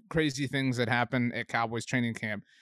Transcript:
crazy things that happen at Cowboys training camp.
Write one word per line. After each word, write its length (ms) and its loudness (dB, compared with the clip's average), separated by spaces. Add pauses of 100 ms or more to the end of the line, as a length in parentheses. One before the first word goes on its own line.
crazy 380 0
things 300 0
that 120 2
happen 440 2
at 160 -6
Cowboys 360 -2
training 300 0
camp. 300 -6 (180)